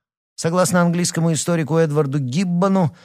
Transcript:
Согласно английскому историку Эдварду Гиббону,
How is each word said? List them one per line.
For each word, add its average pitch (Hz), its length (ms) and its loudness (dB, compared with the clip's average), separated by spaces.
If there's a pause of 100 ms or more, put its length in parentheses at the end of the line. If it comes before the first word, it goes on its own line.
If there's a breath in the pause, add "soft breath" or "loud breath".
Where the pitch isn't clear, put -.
(360)
Согласно 175 460 0
английскому 170 500 0
историку 160 460 -2
Эдварду 147 420 0
Гиббону, 175 760 0 (120 loud breath)